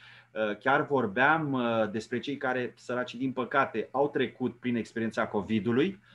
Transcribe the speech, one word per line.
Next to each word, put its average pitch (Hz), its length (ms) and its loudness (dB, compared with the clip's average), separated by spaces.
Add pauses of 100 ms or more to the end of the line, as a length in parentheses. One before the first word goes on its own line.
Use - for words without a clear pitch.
(320)
uh, 104 260 -2
chiar 143 280 4
vorbeam, 139 680 2
uh, 117 380 2
despre 113 280 -4
cei 139 180 -6
care, 127 400 -4
săraci, 123 380 -6
din 127 180 -4
păcate, 127 580 0
au 139 180 2
trecut 123 500 -2
prin 123 160 -2
experiența 113 520 -2
covid-ului, 110 720 0 (140)